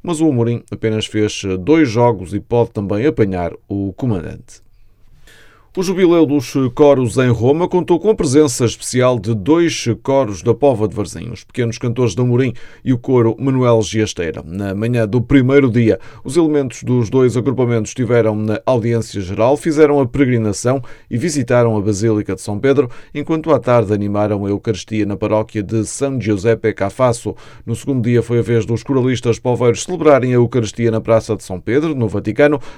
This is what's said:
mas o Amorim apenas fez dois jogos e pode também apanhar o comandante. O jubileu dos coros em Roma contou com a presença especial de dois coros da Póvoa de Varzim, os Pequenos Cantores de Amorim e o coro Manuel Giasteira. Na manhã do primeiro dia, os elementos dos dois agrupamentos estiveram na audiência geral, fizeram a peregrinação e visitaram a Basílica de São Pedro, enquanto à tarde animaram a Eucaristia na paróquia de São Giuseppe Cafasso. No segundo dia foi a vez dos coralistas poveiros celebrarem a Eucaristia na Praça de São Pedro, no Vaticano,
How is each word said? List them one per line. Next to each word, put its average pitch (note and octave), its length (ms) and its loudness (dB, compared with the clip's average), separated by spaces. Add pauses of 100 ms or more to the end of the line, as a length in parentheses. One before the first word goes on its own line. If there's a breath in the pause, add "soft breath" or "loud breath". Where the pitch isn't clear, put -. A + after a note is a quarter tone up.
mas E3+ 180 -4
o D#3+ 80 4
Amorim A#2 400 0
apenas A2 380 -4
fez G#2+ 360 -2 (180)
dois D3+ 280 4
jogos G#2 460 0
e G2+ 60 -4
pode A#2 320 -2
também G2+ 340 -2
apanhar F#2+ 460 0 (160)
o G2 240 -4
comandante. - 680 -6 (1120 soft breath)
O F#3 80 -2
jubileu E3+ 440 4
dos C3+ 260 -2 (220)
coros C3 420 4
em B2+ 140 2
Roma B2+ 360 2
contou F3 320 0
com G#3 120 2
a G#3+ 40 2
presença C#3 520 2
especial B2+ 520 0
de G#2+ 160 -4
dois D3+ 520 0 (160)
coros A2 400 -2
da A#2 100 0
Póvoa A2+ 340 2
de G2 80 -6
Varzim, E2+ 360 -8
os - 140 -14
Pequenos A#2 340 -4
Cantores A#2+ 360 -2
de B2 60 -4
Amorim B2 320 2 (320 loud breath)
e C3 80 0
o B2 60 0
coro A#2+ 420 2
Manuel B2+ 400 2
Giasteira. F#2+ 640 -4
Na F#2+ 280 -6
manhã A2 340 -2
do A#2+ 140 0
primeiro C3+ 480 4
dia, A2 280 2 (240 loud breath)
os C3 140 -6
elementos D3+ 460 0
dos A#2+ 260 0
dois B2+ 300 2
agrupamentos A#2+ 540 -2
estiveram A2+ 440 0
na G#2+ 300 -2
audiência A#2 560 -2
geral, G#2 340 0
fizeram D3 420 2
a C3+ 80 2
peregrinação B2 760 0 (280 loud breath)
e A#2 60 -4
visitaram B2 580 0
a G#2+ 60 0
Basílica G#2 540 -2
de - 80 -10
São G#2 160 -8
Pedro, C3+ 320 0 (240 loud breath)
enquanto D#3+ 360 -4
à C#3+ 80 4
tarde A2+ 360 2
animaram G2+ 500 -2
a G2+ 60 -2
Eucaristia G2+ 560 -4
na G2+ 100 -6
paróquia G#2+ 460 -2
de G#2 240 -2
São C3+ 340 -4
Giuseppe G#2+ 540 0
Cafasso. A2 600 -2 (300 loud breath)
No A#2 100 -6
segundo B2+ 300 -4
dia A#2+ 180 2
foi A#2+ 180 0
a - 20 -2
vez A2+ 240 0
dos A#2 160 -2
coralistas B2+ 560 0
poveiros A#2+ 460 0
celebrarem D3 480 2
a B2 40 2
Eucaristia A#2 540 0
na A2 100 -2
Praça A2+ 340 0
de G2 80 -8
São F#2 160 -10
Pedro, D3 360 -2
no B2 140 -2
Vaticano, G#2+ 520 0 (180 loud breath)